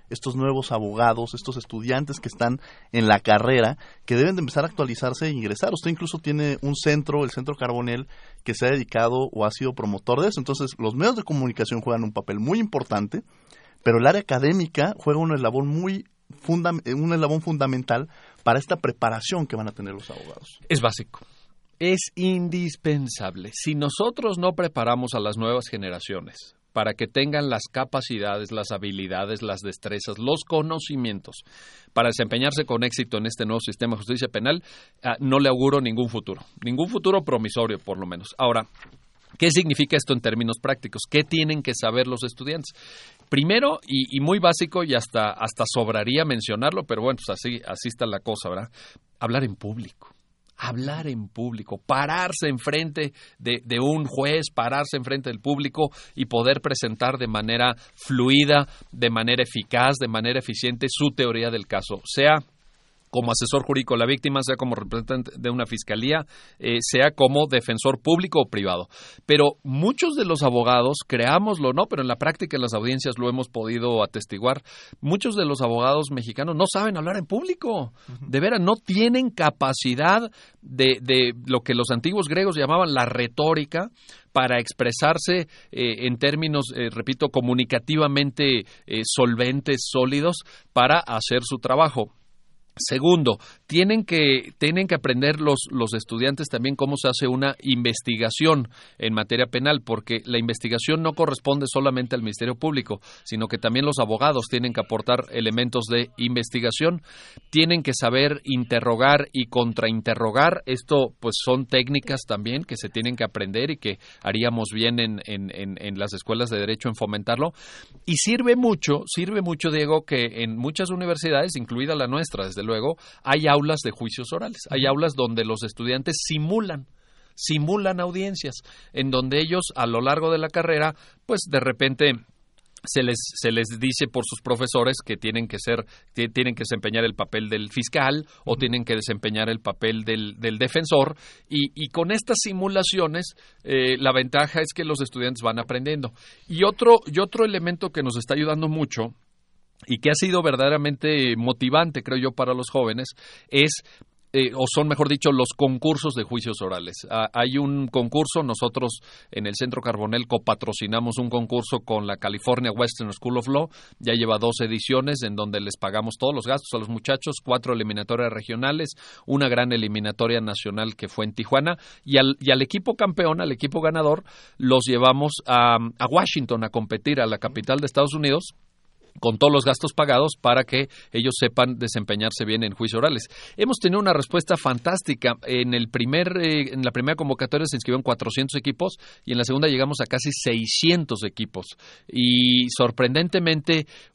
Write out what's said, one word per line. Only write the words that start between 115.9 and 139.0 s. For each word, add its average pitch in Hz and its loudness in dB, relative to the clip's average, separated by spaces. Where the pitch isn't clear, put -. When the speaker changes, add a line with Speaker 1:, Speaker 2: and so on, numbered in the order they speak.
Speaker 2:
las 101 -4
escuelas 113 -4
de 110 -2
derecho 107 -2
en 110 -4
fomentarlo. 117 -2
Y 165 0
sirve 240 2
mucho, 196 2
sirve 190 -2
mucho, 165 -2
Diego, 151 2
que 117 -2
en 110 -4
muchas 151 -4
universidades, 170 0
incluida 131 -4
la 135 -2
nuestra, 127 -4
desde 95 -8
luego, 113 -2
hay 151 2
aulas 147 4
de 117 -2
juicios 113 -8
orales. 220 -8
Hay 135 0
aulas 147 2
donde 117 0
los 110 -2
estudiantes 127 -4
simulan, 160 -2
simulan 180 0
audiencias, 180 -6
en 135 -2
donde 131 0
ellos, 170 0
a 123 0
lo 117 0
largo 151 2
de 160 2
la 160 -4
carrera, 156 0
pues, 226 -2
de 139 2
repente 131 2
se - 0
les, 120 0
se 120 -2
les 113 0
dice 127 -2
por 123 -4
sus - -8
profesores 123 0
que 104 -6
tienen 110 -4
que 101 -10
ser, 113 -2
que 117 0
tienen 123 0
que 113 -8
desempeñar 113 -2
el 113 0
papel 107 -4
del 107 -4
fiscal 139 -2
o 117 0
tienen 120 -2
que 117 0
desempeñar 110 -2